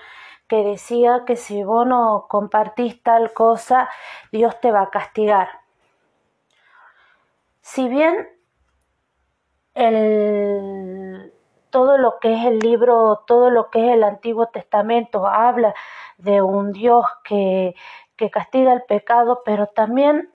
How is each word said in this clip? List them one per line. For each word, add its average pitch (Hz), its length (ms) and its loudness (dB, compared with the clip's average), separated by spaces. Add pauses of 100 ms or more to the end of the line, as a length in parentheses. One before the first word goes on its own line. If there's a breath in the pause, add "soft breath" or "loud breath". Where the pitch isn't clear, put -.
(500 loud breath)
que 220 140 0
decía 240 640 -2
que 240 80 -2
si 208 300 -8
vos 226 200 0
no 233 440 0
compartís 214 760 -4
tal 233 300 0
cosa, 226 560 0 (420 loud breath)
Dios 226 300 -2
te 240 100 0
va 202 120 2
a 196 60 -8
castigar. 196 600 -2 (2000 soft breath)
Si 254 300 -6
bien 320 400 -2 (1400)
el, 202 1600 -2 (360)
todo 269 280 2
lo 247 220 2
que 226 140 0
es 233 120 -2
el 226 140 0
libro, 226 680 2
todo 247 220 4
lo 226 200 0
que 233 200 0
es 240 40 2
el 220 120 4
Antiguo 226 420 -2
Testamento 214 800 -2
habla 220 480 0 (420 loud breath)
de 202 240 0
un 202 300 -2
Dios 233 340 2 (200)
que, 190 500 -2 (400 loud breath)
que 214 160 -4
castiga 262 400 0
el 247 120 0
pecado, 233 600 0
pero 208 240 -2
también 269 680 0